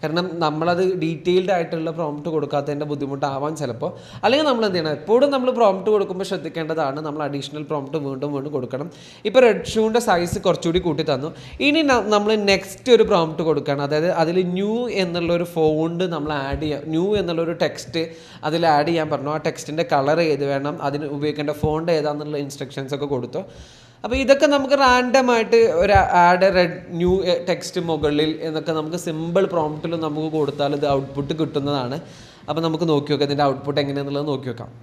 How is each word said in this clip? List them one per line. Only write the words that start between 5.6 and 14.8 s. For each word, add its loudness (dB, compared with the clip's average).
കൊടുക്കുമ്പോൾ -2
ശ്രദ്ധിക്കേണ്ടതാണ്, -4
നമ്മൾ -6
അഡീഷണൽ -8
പ്രോംപ്റ്റ് -4
വീണ്ടും -6
വീണ്ടും -6
കൊടുക്കണം. -6
ഇപ്പോൾ 8
റെഡ് 0
ഷൂവിൻ്റെ 2
സൈസ് 2
കുറച്ചുകൂടി 2
കൂട്ടി -2
തന്നു. -2
ഇനി 4
ന-, 4
നമ്മൾ 2
നെക്സ്റ്റ് 0
ഒരു 6
പ്രോംപ്റ്റ് 2
കൊടുക്കുകയാണ്. 0
അതായത്, 2
അതിൽ 0
ന്യൂ 0